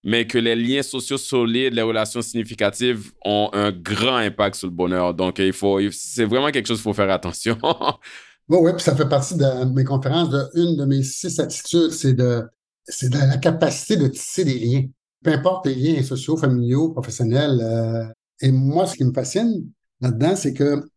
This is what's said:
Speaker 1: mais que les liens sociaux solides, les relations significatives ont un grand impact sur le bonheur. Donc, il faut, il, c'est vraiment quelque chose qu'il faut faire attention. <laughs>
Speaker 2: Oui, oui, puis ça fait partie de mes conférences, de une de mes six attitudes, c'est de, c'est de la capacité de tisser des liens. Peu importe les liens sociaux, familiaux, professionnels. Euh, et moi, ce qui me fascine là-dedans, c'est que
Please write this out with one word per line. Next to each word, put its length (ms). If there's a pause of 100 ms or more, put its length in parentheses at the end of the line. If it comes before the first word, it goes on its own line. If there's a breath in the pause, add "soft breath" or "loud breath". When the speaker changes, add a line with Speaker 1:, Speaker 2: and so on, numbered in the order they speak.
Speaker 1:
mais 220
que 100
les 180
liens 260
sociaux 360
solides, 560
les 80
relations 400
significatives 880 (140)
ont 260
un 220
grand 420
impact 400
sur 120
le 60
bonheur. 400
Donc, 260
il 120
faut, 300
il, 100
c'est 320
vraiment 280
quelque 160
chose 100
qu'il 60
faut 100
faire 180
attention. 500
<laughs> 60 (800 loud breath)
Speaker 2:
Oui, 140
oui, 120
puis 100
ça 120
fait 140
partie 260
de 380
mes 100
conférences, 460
de 140 (100)
une 240
de 80
mes 160
six 380
attitudes, 500
c'est 240
de, 300 (400)
c'est 260
de 80
la 200
capacité 600
de 80
tisser 400
des 140
liens. 240 (400)
Peu 80
importe 340
les 80
liens 300
sociaux, 340
familiaux, 540
professionnels. 680
Euh, 440 (380)
et 100
moi, 340
ce 120
qui 60
me 80
fascine 540 (340)
là-dedans, 360
c'est 180
que 260 (180)